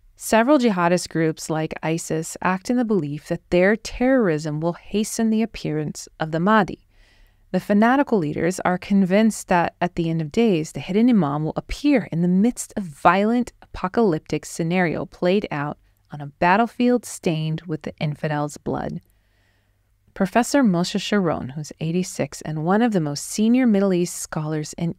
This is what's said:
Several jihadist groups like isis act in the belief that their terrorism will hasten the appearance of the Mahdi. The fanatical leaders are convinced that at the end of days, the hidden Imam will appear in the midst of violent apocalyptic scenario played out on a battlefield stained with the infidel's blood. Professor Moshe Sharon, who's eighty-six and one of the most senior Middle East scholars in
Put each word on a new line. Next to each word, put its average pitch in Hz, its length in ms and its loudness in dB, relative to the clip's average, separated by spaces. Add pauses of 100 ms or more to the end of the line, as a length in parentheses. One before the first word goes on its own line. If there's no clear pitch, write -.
(160)
Several 233 440 4
jihadist 180 500 2
groups 160 400 -2
like 156 240 -2 (100)
isis 160 580 -4
act 185 280 -2
in 247 80 0
the 247 80 0
belief 156 420 -2
that - 220 -6
their 185 260 4
terrorism 170 840 0
will 170 140 -2
hasten - 560 -4
the 220 140 0
appearance 151 640 -6 (120)
of 156 120 -6
the 165 80 -2
Mahdi. 196 480 2 (640)
The 185 80 -2
fanatical 233 580 2
leaders 165 440 -2
are 180 180 0
convinced 196 680 2
that 175 320 0
at 175 160 -2
the 165 140 -2
end 165 120 -2
of 151 100 -6
days, 190 400 2
the 143 80 -12
hidden 208 280 2
Imam 156 380 2
will - 100 -4
appear - 560 0
in 165 100 -2
the 180 60 2
midst 190 480 0
of 208 80 -4
violent 202 800 0
apocalyptic 180 840 -2
scenario 170 600 -2
played 190 460 0
out 147 260 -6 (340)
on 147 80 -12
a 143 80 -10
battlefield 226 800 2
stained 156 560 -4
with 156 220 -8
the - 160 -10
infidel's 147 580 -4
blood. 147 420 -6 (1120)
Professor 240 500 2
Moshe 185 360 2
Sharon, 175 500 -2
who's 147 300 -12
eighty-six 165 600 -4
and 156 240 -6
one 202 160 2
of 240 100 2
the 190 100 2
most 147 240 -4
senior 240 420 2
Middle 196 260 4
East 175 220 0
scholars 151 580 -6
in 170 260 -4